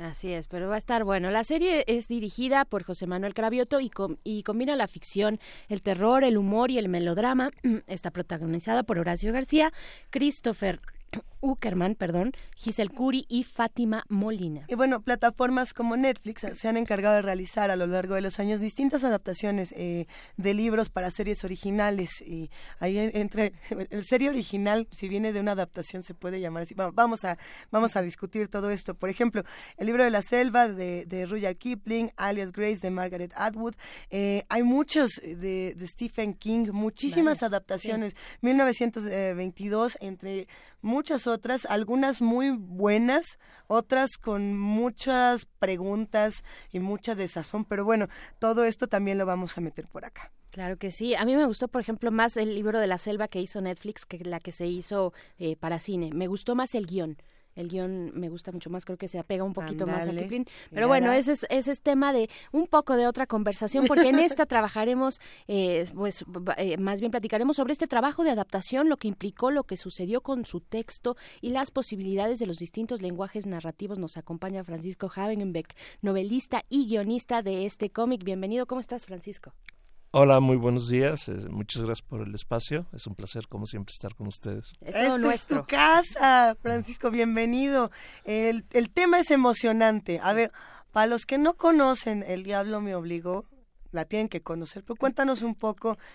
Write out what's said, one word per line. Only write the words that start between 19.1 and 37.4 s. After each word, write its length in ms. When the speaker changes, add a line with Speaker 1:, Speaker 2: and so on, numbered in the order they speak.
Speaker 2:
eh, 300
de 160
libros 380
para 220
series 320
originales. 800
Y 280
ahí 180
en-, 160
entre, 380
<laughs> 200
el 140
serie 240
original, 640
si 180
viene 240
de 80
una 120
adaptación, 500
se 100
puede 280
llamar 240
así. 100
Va-, 160
vamos 340
a, 140
vamos 260
a 60
discutir 460
todo 200
esto. 280
Por 120
ejemplo, 360
El 100
libro 160
de 80
la 120
selva 460
de, 380
de 180
Rudyard 320
Kipling, 600
Alias 360
Grace 280
de 100
Margaret 460
Atwood. 400
Eh, 380
hay 160
muchos 480
de, 520
de 120
Stephen 480
King, 380
muchísimas 640
Speaker 1:
Varias, 140